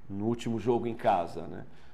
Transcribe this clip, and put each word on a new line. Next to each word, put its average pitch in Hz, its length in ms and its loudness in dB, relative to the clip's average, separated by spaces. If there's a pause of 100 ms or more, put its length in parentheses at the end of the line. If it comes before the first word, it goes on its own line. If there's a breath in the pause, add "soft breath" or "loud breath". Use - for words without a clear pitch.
no 101 160 -2
último 117 340 0
jogo 117 280 4
em 113 60 -2
casa, 85 500 2
né? 90 200 -8 (300)